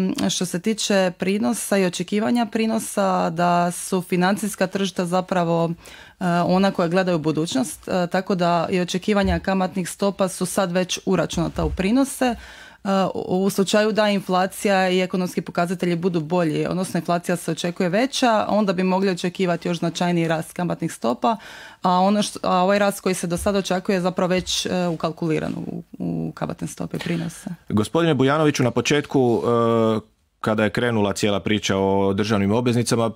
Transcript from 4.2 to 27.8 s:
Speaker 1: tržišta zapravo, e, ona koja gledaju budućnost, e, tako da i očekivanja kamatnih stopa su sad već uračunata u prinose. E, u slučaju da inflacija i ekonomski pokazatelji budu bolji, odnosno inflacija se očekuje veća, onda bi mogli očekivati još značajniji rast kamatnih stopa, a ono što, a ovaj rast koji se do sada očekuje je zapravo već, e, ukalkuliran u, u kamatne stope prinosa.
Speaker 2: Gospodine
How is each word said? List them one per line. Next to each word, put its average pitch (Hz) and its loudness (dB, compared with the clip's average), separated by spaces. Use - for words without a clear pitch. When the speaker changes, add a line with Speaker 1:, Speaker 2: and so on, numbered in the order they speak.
Speaker 1:
tržišta 190 -4
zapravo, 170 0
e, 190 -4
ona 175 2
koja 185 0
gledaju 180 2
budućnost, 160 -2
e, 185 0
tako 190 -2
da 170 0
i 180 0
očekivanja 190 0
kamatnih 185 -2
stopa 196 -2
su 180 -4
sad 185 -2
već 180 -2
uračunata 165 0
u 156 0
prinose. 247 0
E, - -2
u 190 0
slučaju 214 2
da 208 2
inflacija 190 2
i 185 2
ekonomski 180 -2
pokazatelji 175 -2
budu 170 0
bolji, 156 0
odnosno 170 -2
inflacija 175 -2
se - -6
očekuje 175 -2
veća, 220 2
onda 196 2
bi 185 0
mogli 185 2
očekivati 175 -2
još 175 -2
značajniji 170 0
rast 165 -4
kamatnih 170 -4
stopa, 233 0
a 180 4
ono 196 4
što, - -6
a 185 2
ovaj 202 4
rast 202 0
koji 185 0
se 180 -6
do 175 -2
sada 202 0
očekuje 185 0
je 180 0
zapravo 180 0
već, 180 -2
e, 180 -2
ukalkuliran 160 -2
u, 170 -8
u 165 -4
kamatne 165 -8
stope 170 -8
prinosa. 170 -6
Speaker 2:
Gospodine 160 2